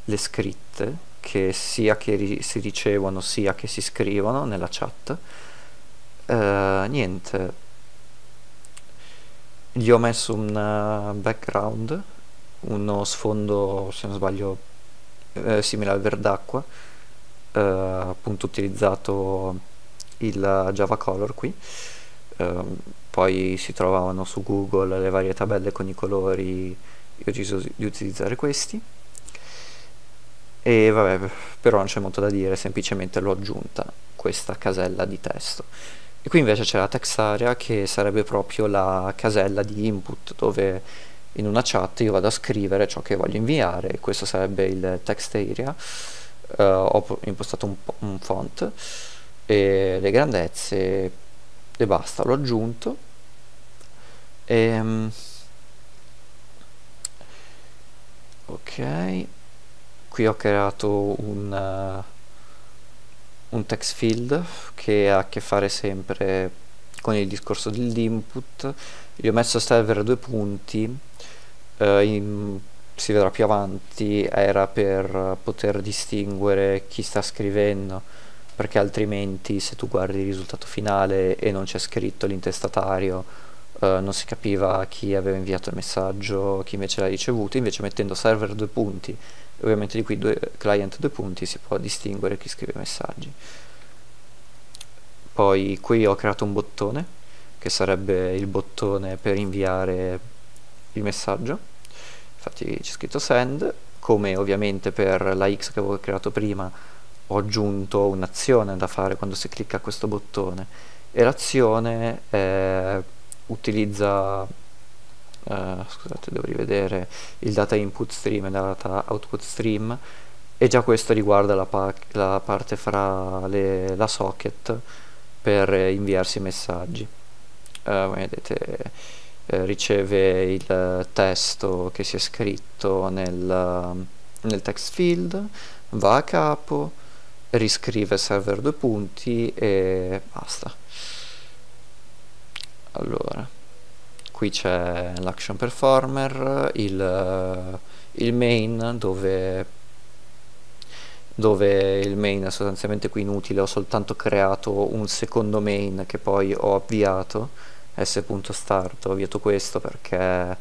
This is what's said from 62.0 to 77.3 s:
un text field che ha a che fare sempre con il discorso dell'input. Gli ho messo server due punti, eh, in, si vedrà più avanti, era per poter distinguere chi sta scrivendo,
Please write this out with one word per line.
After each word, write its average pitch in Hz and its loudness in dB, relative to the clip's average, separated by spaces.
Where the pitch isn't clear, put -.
un 117 -2
text - -2
field 123 2
che 104 4
ha 98 8
a 95 2
che - -4
fare 101 2
sempre 95 0
con 110 2
il 101 4
discorso 101 -2
dell'input. 117 -2
Gli - -2
ho 110 6
messo 117 4
server 107 6
due 123 4
punti, 110 -2
eh, 101 8
in, 104 0
si - -2
vedrà 98 8
più 113 4
avanti, 101 2
era 98 6
per 95 2
poter 101 0
distinguere 98 2
chi - -4
sta - -2
scrivendo, 98 0